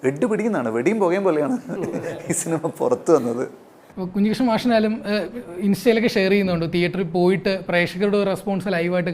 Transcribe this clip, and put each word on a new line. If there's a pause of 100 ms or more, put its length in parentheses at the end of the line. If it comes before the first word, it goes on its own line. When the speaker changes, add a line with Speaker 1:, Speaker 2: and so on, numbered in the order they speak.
(100)
Speaker 1:
എട്ട്
പിടിക്കുന്നതാണ്,
വെടിയും
പുകയും
പോലെയാണ് (120)
<laughs>
ഈ
സിനിമ
പുറത്തു
വന്നത്. (480)
Speaker 2:
അപ്പോൾ
കുഞ്ഞികൃഷ്ണൻ
മാഷിനായാലും, (120)
ഏഹ്, (400)
ഇൻസ്റ്റയിലൊക്കെ
ഷെയർ
ചെയ്യുന്നുണ്ട്
തിയേറ്ററിൽ
പോയിട്ട് (160)
പ്രേക്ഷകരുടെ (100)
റെസ്പോൺസ്
ലൈവായിട്ട്